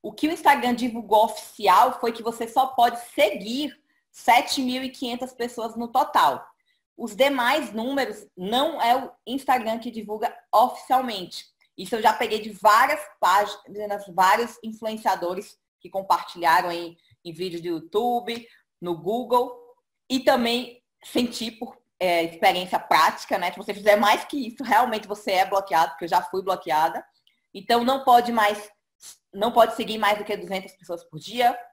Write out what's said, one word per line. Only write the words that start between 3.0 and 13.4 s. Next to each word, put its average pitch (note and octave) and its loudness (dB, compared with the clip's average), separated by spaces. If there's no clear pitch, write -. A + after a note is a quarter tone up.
seguir C4+ -2
sete - 2
mil B3+ -4
e C4 -8
quinhentas B3 -10
pessoas A3+ -8
no A#3 -8
total. F#3+ 0
Os A3 -10
demais C4 0
números A#3 -6
não A#3+ -2
é A#3+ 4
o C4 -6
Instagram A#3 -2
que A#3 -10
divulga G#3+ -8
oficialmente. A#3+ 0
Isso F#3+ -6
eu A3 -4
já A3 6
peguei A3 -2
de G#3+ -10
várias A#3 4
páginas, G3+ -2